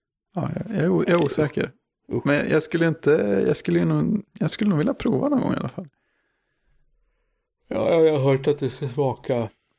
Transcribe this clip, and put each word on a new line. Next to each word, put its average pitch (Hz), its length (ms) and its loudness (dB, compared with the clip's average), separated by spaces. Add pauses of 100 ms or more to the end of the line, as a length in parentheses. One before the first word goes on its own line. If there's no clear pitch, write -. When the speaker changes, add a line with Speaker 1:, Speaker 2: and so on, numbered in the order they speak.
(360)
Speaker 1:
Ja, 156 200 -4
jag, 214 200 -8
jag 156 80 0
är 175 60 0
o-, 180 180 0
jag 175 140 2
är 151 40 2
osäker. - 460 -2 (420)
Speaker 2:
Usch. 120 120 -4
Speaker 1:
Men 139 240 0
jag 156 140 2
skulle 165 240 0
inte, 165 600 2
jag - 100 2
skulle 170 220 0
ju 170 60 2
nog, 156 380 0 (160)
jag 156 100 0
skulle 208 200 0
nog 175 80 2
vilja 165 160 0
prova 240 360 0
någon 285 120 2
gång - 120 -2
i - 40 -2
alla - 100 -4
fall. - 200 -12 (1800)
Speaker 2:
Ja, - 220 -2
ja, 165 120 4
jag 156 160 4
har 135 140 2
hört 135 160 0
att 143 120 2
det 135 100 -2
ska 135 180 -8
smaka, 120 640 -2 (300)